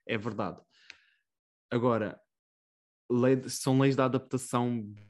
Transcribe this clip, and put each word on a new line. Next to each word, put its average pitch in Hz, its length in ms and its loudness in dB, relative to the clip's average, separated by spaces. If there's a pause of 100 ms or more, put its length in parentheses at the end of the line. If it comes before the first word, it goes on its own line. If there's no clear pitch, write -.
É 113 120 -2
verdade. 104 440 -6 (1080)
Agora, 117 480 0 (960)
lei 127 240 4
de, 127 140 -4
são 131 280 0
leis 135 160 4
da 131 120 2
adaptação 123 840 -2 (200)